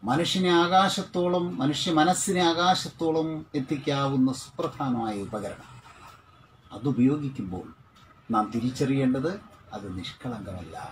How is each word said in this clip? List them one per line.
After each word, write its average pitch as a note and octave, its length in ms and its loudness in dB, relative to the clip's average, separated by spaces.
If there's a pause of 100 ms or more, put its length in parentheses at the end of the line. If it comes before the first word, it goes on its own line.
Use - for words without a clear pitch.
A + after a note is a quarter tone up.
മനുഷ്യനെ F3 420 2 (120)
ആകാശത്തോളം, F3+ 800 2 (160)
മനുഷ്യ C#3+ 280 0 (100)
മനസ്സിനെ F3+ 420 4 (100)
ആകാശത്തോളം E3 760 0 (320)
എത്തിക്കാവുന്ന C#3 720 0 (120)
സുപ്രധാനമായ B2 760 -4 (120)
ഉപകരണം. G2+ 420 -8 (1040)
അതുപയോഗിക്കുമ്പോൾ B2 920 0 (680)
നാം G#2+ 200 2
തിരിച്ചറിയേണ്ടത് C3 800 0 (440)
അത് G2+ 120 -12 (100)
നിഷ്കളങ്കമല്ല F#2 800 -10 (140)